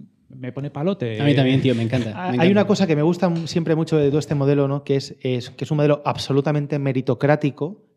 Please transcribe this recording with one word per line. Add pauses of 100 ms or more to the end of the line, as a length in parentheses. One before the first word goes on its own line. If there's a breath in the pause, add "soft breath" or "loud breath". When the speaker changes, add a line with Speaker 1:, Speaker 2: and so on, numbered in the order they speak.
(280)
Speaker 1:
me
pone
palote.
Speaker 2:
A
mí
también,
tío,
me
encanta,
Speaker 3:
Ah,
Speaker 2:
me
Speaker 3:
hay
Speaker 2:
encanta.
Speaker 3:
una
cosa
que
me
gusta
m-,
siempre
mucho
de
todo
este
modelo,
¿no?
Que
es,
es,
que
es
un
modelo
absolutamente
meritocrático. (100)